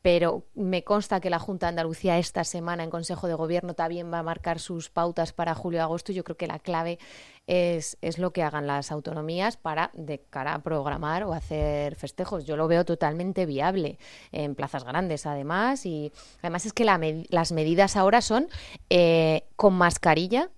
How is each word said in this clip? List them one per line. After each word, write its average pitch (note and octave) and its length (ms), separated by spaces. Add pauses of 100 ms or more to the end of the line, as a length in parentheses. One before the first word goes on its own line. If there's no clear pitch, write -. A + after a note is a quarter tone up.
pero E3+ 540
me F#3 300
consta G#3 340
que F3+ 120
la E3 100
Junta F3+ 260
de E3+ 40
Andalucía E3+ 480
esta F3 260
semana E3+ 400
en E3 60
Consejo E3+ 360
de E3+ 80
Gobierno E3+ 400
también E3+ 380
va E3+ 80
a - 20
marcar E3 380
sus E3 300
pautas E3+ 420
para E3 240
julio E3+ 220
y D#3+ 40
agosto, E3 300
y - 20
yo F#3 80
creo E3 140
que F3 100
la D#3 140
clave E3+ 400 (480)
es, F3 520
es E3 180
lo F3 140
que F3 120
hagan D3 240
las C#3+ 240
autonomías D#3+ 640
para, D#3+ 380
de D3+ 260 (100)
cara C#3 240
a D3+ 80
programar D#3 640
o F#3+ 80
hacer D3+ 640
festejos. F3+ 480
Yo D3 120
lo D#3+ 120
veo E3+ 160
totalmente E3+ 600
viable D3+ 520 (320)
en D3 240
plazas C#3 300
grandes, D3+ 420
además, E3+ 600
y D3+ 260 (280)
además F3 260
es G#3 60
que A#3+ 120
la G3 140
med-, D#3+ 320
las E3 220
medidas E3+ 440
ahora G#3 240
son, A#3+ 280 (420)
eh, E3 540 (120)
con G3 180
mascarilla F3+ 840